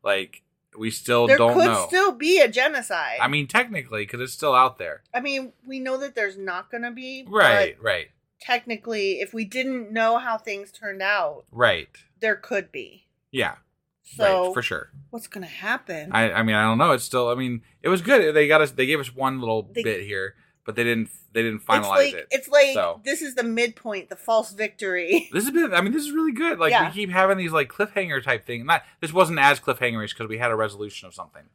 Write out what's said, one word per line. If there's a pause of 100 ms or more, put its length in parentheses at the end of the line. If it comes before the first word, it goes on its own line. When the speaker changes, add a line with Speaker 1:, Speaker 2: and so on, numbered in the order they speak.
Speaker 1:
Like, (340)
we
still
Speaker 2:
There
Speaker 1:
don't
Speaker 2:
could
Speaker 1:
know.
Speaker 2:
still
be
a
genocide.
Speaker 1:
I
mean,
technically,
'cause
it's
still
out
there. (100)
Speaker 2:
I
mean, (120)
we
know
that
there's
not
gonna
be,
Speaker 1:
Right,
Speaker 2:
but
Speaker 1:
right. (340)
Speaker 2:
technically,
if
we
didn't
know
how
things
turned
out,
Speaker 1:
Right. (320)
Speaker 2:
there
could
be. (260)
Speaker 1:
Yeah. (480)
Speaker 2:
So,
Speaker 1:
Right,
for
sure. (220)
Speaker 2:
what's
gonna
happen?
Speaker 1:
I,
I
mean,
I
don't
know.
It's
still,
I
mean, (220)
it
was
good.
They
got
us,
they
gave
us
one
little
Speaker 2:
They
Speaker 1:
bit
here, (300)
but
they
didn't, (220)
they
didn't
Speaker 2:
It's
Speaker 1:
finalize
Speaker 2:
like,
Speaker 1:
it.
Speaker 2:
it's
like,
Speaker 1:
So.
Speaker 2:
this
is
the
midpoint,
the
false
victory.
<laughs>
Speaker 1:
This
has
been,
I
mean,
this
is
really
good.
Like,
Speaker 2:
Yeah.
Speaker 1:
we
keep
having
these,
like,
cliffhanger
type
thing.
Not, (180)
this
wasn't
as
cliffhangerish
'cause
we
had
a
resolution
of
something. (120)